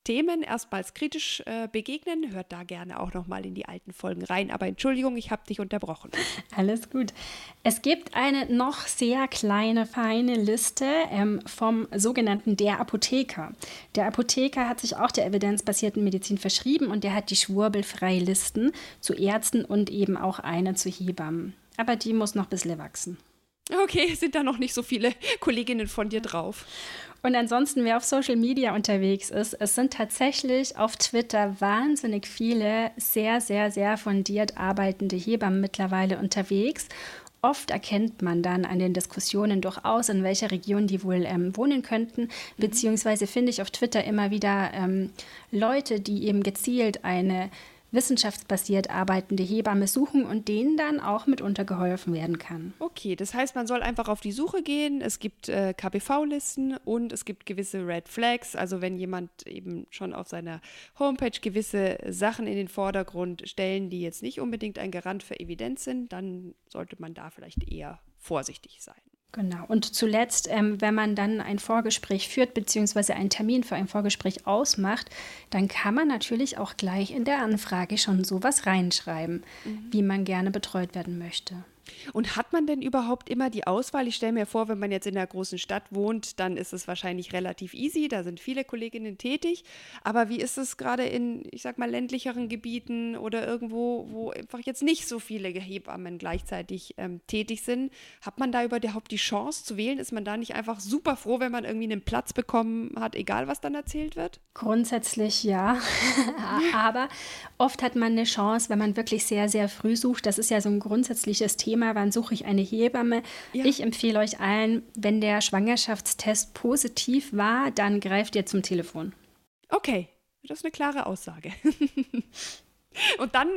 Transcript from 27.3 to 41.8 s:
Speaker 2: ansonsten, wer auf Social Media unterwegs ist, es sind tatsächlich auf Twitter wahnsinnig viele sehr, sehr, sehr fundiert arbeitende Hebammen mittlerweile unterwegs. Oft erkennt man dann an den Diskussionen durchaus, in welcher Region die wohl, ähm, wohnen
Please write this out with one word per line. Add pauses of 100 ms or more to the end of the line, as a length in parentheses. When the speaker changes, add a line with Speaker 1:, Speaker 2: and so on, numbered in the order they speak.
Speaker 2:
ansonsten,
wer
auf
Social
Media
unterwegs
ist,
es
sind
tatsächlich
auf
Twitter
wahnsinnig
viele
sehr,
sehr,
sehr
fundiert
arbeitende
Hebammen
mittlerweile
unterwegs. (520)
Oft
erkennt
man
dann
an
den
Diskussionen
durchaus,
in
welcher
Region
die
wohl,
ähm,
wohnen